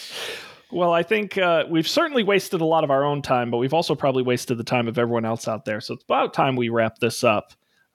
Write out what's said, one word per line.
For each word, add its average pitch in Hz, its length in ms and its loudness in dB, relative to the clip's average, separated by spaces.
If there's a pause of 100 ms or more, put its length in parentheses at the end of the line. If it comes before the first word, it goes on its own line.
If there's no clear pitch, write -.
(720)
Well, 175 220 0
I 170 120 2
think, 214 340 -2
uh, 170 320 2
we've 160 160 2
certainly 285 380 2
wasted 190 360 0
a 160 40 2
lot 160 180 4
of 143 80 0
our 139 140 4
own 147 180 0
time, 123 300 0
but 120 60 0
we've 135 160 0
also 165 200 0
probably 131 300 0
wasted 123 340 -2
the 113 60 -8
time 120 240 0
of 110 100 -2
everyone 117 260 0
else 113 220 -4
out 110 180 -4
there. 107 160 -4
So 120 140 -12
it's - 80 -16
about - 320 -2
time 139 220 0
we 120 120 0
wrap 113 300 0
this - 240 -2
up, 107 300 2 (420)